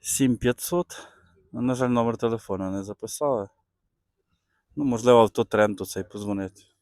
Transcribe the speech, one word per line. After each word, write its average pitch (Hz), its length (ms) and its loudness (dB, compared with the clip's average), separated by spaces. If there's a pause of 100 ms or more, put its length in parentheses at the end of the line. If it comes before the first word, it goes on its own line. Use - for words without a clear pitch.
Сім 127 360 0
п'ятсот. - 680 -4 (440)
Ну, 117 100 -8
на 127 140 0
жаль, 127 140 -2
номер 117 280 0
телефону 101 540 -4
не 98 120 -6
записали. 110 680 -6 (1300)
Ну, 147 100 -4
можливо, 120 340 6
Автотренд 107 600 4
цей 95 240 -8
позвонить. 101 800 -10